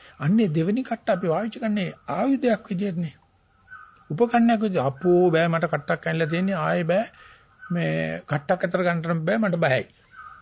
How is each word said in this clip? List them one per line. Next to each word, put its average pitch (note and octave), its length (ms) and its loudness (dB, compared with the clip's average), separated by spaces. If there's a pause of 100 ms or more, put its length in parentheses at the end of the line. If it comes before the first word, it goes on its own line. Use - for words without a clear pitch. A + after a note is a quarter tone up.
(180)
අන්නේ F#3+ 320 2
දෙවෙනි F3 340 0
කට්ට - 260 -4
අපි F#3 180 0
පාවිච්චි G3 320 -2
කරන්නේ G#3 300 -2 (200)
ආයුධයක් A#3 560 0
විදියටනේ. F3 500 -4 (920)
උපකරණයක් A#3 520 2
විදියට F#3 240 0
අපෝ F3 440 4
බෑ E3 180 4
මට E3 200 0
කට්ටක් D#3 360 -4
අයින්ලා E3 260 -2
තියෙන්නේ F#3 280 -2
ආයේ E3 280 0
බෑ. F#3 200 2 (580)
මේ F2+ 600 -2
කට්ටක් - 400 -2
අතර F3+ 180 -2
ගන්නට E3 420 -2
බෑ G3 160 0
මට F3+ 200 0
බයයි. C3 260 2 (560)